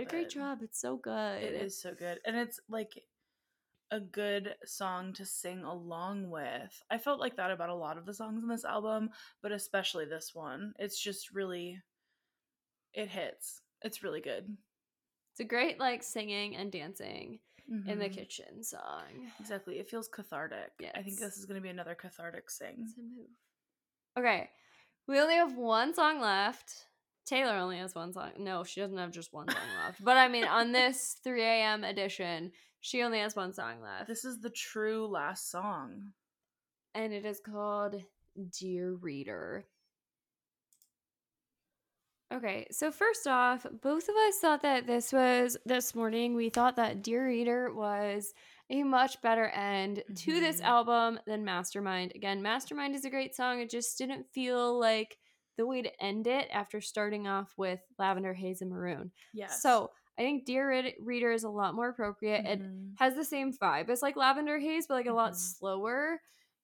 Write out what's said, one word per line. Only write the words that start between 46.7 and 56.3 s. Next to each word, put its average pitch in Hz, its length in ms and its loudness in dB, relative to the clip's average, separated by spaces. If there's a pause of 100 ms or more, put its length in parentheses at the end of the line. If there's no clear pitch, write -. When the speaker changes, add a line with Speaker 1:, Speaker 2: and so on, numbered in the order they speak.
Speaker 2:
that 214 260 2
Dear 240 240 2
Reader 240 460 2
was 208 640 0 (340)
a 277 140 2
much 262 400 6
better 226 240 6
end 202 580 0 (120)
to 311 220 2
this 320 200 4
Speaker 1:
Mm-hmm. - 20 -2
Speaker 2:
album 233 640 6
than 214 200 -2
Mastermind. 185 680 -2
Again, 196 280 -2
Mastermind 277 520 0
is 277 120 -4
a 262 40 -4
great 262 240 -2
song. 247 260 0
It 233 100 -4
just 233 260 -2
didn't 262 380 -4
feel 247 440 2
like 220 380 4 (400)
the 226 100 2
way 254 140 0
to - 220 -4
end 208 240 0
it 262 260 2